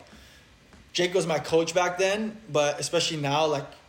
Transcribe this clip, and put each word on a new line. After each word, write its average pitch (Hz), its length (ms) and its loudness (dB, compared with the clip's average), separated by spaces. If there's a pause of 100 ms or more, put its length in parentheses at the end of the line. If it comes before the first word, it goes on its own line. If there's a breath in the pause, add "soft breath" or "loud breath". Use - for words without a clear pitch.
(920 loud breath)
Jake 180 220 0
was 180 120 2
my 160 120 0
coach 165 360 0
back 180 240 0
then, 202 400 -2 (120)
but 147 300 0
especially 160 380 -2
now, 147 280 2
like, 143 200 -2 (220)